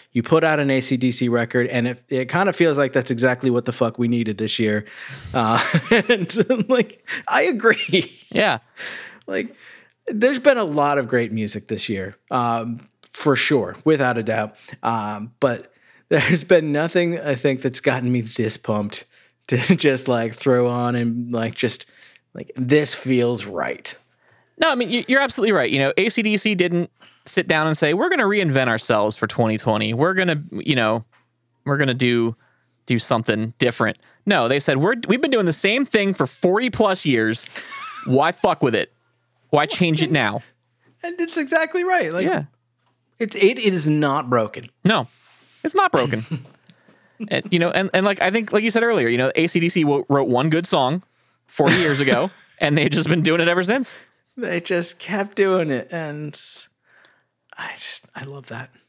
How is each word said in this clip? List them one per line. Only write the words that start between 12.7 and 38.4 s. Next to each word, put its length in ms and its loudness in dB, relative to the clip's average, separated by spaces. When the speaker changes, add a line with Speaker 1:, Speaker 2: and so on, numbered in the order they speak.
Speaker 1:
for 240 2
sure, 480 0
without 340 2
a 40 -4
doubt. 320 -2
Um, 580 -4
but 320 -2
there's 340 2
been 280 4
nothing, 460 0
I 160 -2
think, 280 0
that's 180 -4
gotten 320 0
me 80 0
this 380 -4
pumped 480 -4
to 100 0
<laughs> 200 2
just, 300 2
like, 280 -2
throw 340 2
on 260 0
and, 380 -2
like, 220 -4
just, 320 -4
like, 200 -16
this 400 0
feels 520 -2
right. 500 -8
Speaker 2:
No, 120 2
I 40 0
mean, 160 -2
you, 180 -2
you're 120 4
absolutely 320 0
right. 180 2
You 80 0
know, 180 0
A 140 2
C 100 -2
D 160 0
C 180 0
didn't 360 -2
sit 240 -2
down 180 2
and 80 0
say, 200 2
"We're 160 0
gonna 140 0
reinvent 440 2
ourselves 480 0
for 100 -2
twenty 300 0
twenty. 380 -2
We're 180 0
gonna, 300 0
you 240 -2
know, 300 0
we're 140 -2
gonna 160 0
do, 420 0
do 140 0
something 600 -2
different." 380 0
No, 220 2
they 120 2
said, 160 0
"We're, 200 2
we've 140 2
been 80 0
doing 160 2
the 80 2
same 320 0
thing 260 0
for 140 0
forty 420 0
plus 380 0
years. 400 0
Why 280 2
fuck 300 0